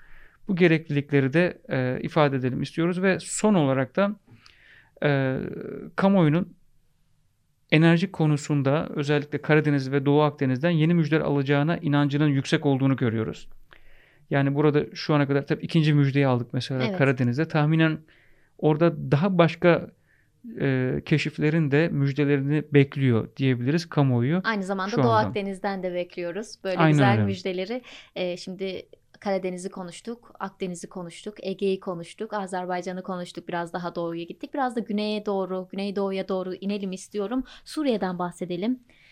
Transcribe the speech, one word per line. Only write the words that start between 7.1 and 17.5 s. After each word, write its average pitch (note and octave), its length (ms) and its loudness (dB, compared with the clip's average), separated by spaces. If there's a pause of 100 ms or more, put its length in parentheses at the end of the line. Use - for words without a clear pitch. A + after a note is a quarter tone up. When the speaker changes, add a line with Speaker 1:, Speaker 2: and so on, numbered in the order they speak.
Speaker 1:
enerji E3 420 4
konusunda D3 840 0
özellikle D3 480 -2
Karadeniz D3 500 2
ve C#3 140 0
Doğu D3 160 4
Akdeniz'den C#3+ 480 0
yeni E3 240 4
müjdeler D#3+ 260 2
alacağına C#3+ 580 0
inancının C#3+ 500 2
yüksek C#3+ 380 0
olduğunu C3+ 300 2
görüyoruz. A2+ 520 -4 (840)
Yani C#3 240 2
burada D3 300 2 (100)
şu - 200 -2
ana C#3+ 120 2
kadar C#3 200 -2
tabii - 180 -4
ikinci D#3 300 2
müjdeyi C#3 320 4
aldık B2 260 0
mesela B2+ 320 -4
Speaker 2:
Evet. G3 140 -4
Speaker 1:
Karadeniz'de. C3+ 500 2
Tahminen D#3+ 500 2 (600)